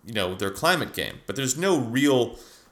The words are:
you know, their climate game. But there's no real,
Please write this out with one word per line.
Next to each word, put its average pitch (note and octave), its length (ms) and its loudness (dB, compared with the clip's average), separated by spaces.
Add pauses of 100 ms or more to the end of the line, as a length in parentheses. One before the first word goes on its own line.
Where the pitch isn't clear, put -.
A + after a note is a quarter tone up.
you A#2 80 -12
know, F#2 220 0
their G2 160 -2
climate D#3 420 0
game. C#2+ 320 -6
But G2 100 -6
there's C3+ 220 -2
no F3+ 220 2
real, B2 580 2 (340)